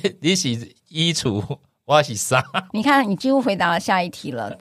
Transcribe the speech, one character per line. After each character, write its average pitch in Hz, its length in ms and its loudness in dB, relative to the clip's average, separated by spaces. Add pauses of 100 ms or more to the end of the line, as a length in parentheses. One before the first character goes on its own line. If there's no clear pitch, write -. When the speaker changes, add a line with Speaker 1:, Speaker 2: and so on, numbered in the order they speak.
Speaker 1:
<laughs> 190 160 -2
你 170 160 2
洗 123 380 -4 (140)
衣 160 240 0
橱， 104 300 -2 (440)
我 147 160 4
洗 131 120 -4
衫。” 127 280 0 (300)
Speaker 2:
你 214 100 -2
看， 269 260 4
你 196 80 0
几 262 160 0
乎 269 80 4
回 202 160 0
答 175 140 2
了 170 100 0
下 185 220 0
一 175 60 -2
题 - 220 -12
了。 113 300 -8